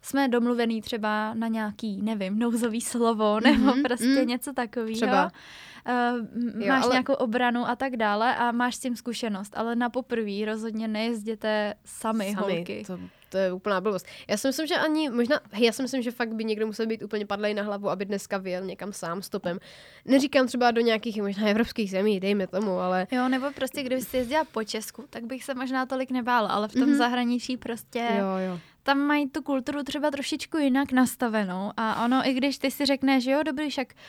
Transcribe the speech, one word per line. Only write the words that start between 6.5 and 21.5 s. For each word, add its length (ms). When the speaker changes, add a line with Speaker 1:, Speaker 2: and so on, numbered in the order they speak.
Speaker 2:
Jo, 60
Speaker 1:
máš 160
Speaker 2:
ale 100
Speaker 1:
nějakou 200
obranu 540
a 80
tak 200
dále 400
a 160
máš 240
s 40
tím 160
zkušenost, 600
ale 180
na 140
poprvý 560
rozhodně 420
nejezděte 840
sami, 500
Speaker 2:
Sami, 200
Speaker 1:
holky. 320
Speaker 2:
to, 120
to 80
je 160
úplná 280
blbost. 240
Já 100
si 100
myslím, 200
že 80
ani 340
možná, 300
hej, 140
já 60
si 100
myslím, 200
že 100
fakt 220
by 120
někdo 220
musel 200
být 160
úplně 220
padlej 280
na 100
hlavu, 260
aby 160
dneska 320
vyjel 280
někam 280
sám 280
stopem. 380
Neříkám 420
třeba 240
do 100
nějakých 400
možná 260
evropských 440